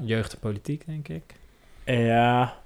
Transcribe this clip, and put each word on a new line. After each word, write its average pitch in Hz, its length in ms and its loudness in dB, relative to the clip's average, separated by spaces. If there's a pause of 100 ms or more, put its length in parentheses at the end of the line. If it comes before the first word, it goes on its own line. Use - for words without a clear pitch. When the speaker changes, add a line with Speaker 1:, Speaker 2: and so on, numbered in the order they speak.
Speaker 1:
Jeugd 110 320 -4
en - 60 -18
politiek, 113 460 -6
denk 156 220 -10
ik. 160 160 -10 (640)
Speaker 2:
Ja. 120 680 4 (120)